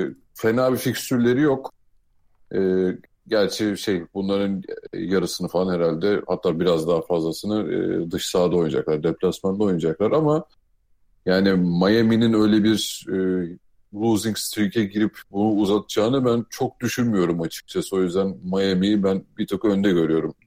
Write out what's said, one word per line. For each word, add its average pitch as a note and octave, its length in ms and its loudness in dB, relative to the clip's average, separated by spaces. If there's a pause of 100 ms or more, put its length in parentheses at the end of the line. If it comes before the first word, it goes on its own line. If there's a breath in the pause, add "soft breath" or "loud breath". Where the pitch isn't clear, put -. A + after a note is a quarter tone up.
(340)
fena B2+ 400 0
bir A#2+ 40 0
fikstürleri B2 640 0
yok. C3+ 320 0 (840)
E, F#2 360 2 (360)
gerçi G#2 500 0
şey F2+ 260 -2 (100)
bunların G2 480 -2 (320)
yarısını F2+ 540 -2
falan F#2 260 0
herhalde, E2+ 540 0
hatta E2+ 320 -2
biraz E2 280 2
daha E2+ 140 2
fazlasını, F2 720 -2
e, F#2 380 -2
dış - 140 -6
sahada F2 300 2
oynayacaklar, D#2 480 0
deplasmanda F#2+ 600 -2
oynayacaklar F2+ 480 0
ama D3+ 340 2 (800)
yani F#2+ 280 4
Miami'nin A2 800 4
öyle G#2+ 300 4
bir, - 480 0
e, F#2+ 60 -2 (760)
losing G#2+ 440 0
streak'e G#2+ 460 -2
girip G#2 340 -2 (140)
bunu G2+ 160 0
uzatacağını G#2+ 800 0
ben A#2 240 2
çok - 300 -6
düşünmüyorum G2 640 0
açıkçası. - 540 -6
O F#2+ 60 2
yüzden F#2 420 -2
Miami'yi F#2+ 600 2
ben F#2+ 220 0 (120)
bir G#2 100 -4
tık G2 180 -2
önde G2 260 2
görüyorum D#2+ 420 2 (140)